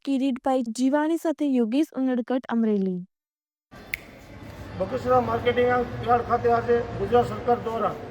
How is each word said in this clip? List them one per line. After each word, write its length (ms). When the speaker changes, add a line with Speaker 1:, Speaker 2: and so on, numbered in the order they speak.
Speaker 1:
કિરીટભાઈ 580
જીવાણી 440
સાથે 240
યોગેશ 420
ઉનડકટ, 480
અમરેલી. 520
Speaker 2:
બગસરા 420
માર્કેટિંગ 480
યાર્ડ 580
ખાતે 240
આજે 240
ગુજરાત 320
સરકાર 320
દ્વારા 280